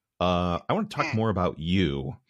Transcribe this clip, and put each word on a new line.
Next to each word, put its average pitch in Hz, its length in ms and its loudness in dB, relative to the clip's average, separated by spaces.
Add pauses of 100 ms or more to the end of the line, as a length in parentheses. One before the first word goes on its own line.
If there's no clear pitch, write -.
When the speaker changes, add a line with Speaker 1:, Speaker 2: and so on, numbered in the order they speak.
(200)
Speaker 1:
Uh, 87 400 2 (100)
I 135 40 2
wanna 202 140 -2
talk 147 180 -4
Speaker 2:
Yeah. 143 100 -4
Speaker 1:
more 110 140 2
about 90 300 0
you. 78 560 0 (140)